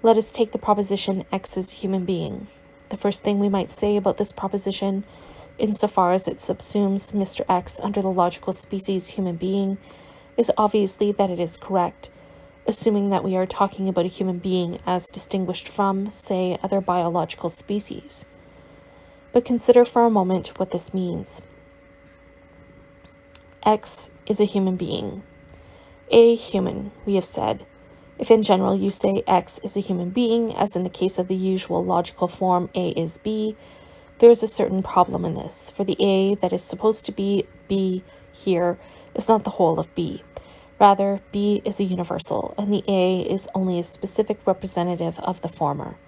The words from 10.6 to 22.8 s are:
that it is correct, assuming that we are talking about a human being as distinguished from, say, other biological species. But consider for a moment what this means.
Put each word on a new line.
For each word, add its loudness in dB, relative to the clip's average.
that 2
it -6
is -4
correct, -4
assuming 0
that 0
we -2
are 2
talking -2
about 0
a -2
human -4
being -2
as -2
distinguished -6
from, 0
say, -4
other -2
biological -2
species. -10
But 4
consider 6
for 2
a 4
moment 0
what -4
this -8
means. -6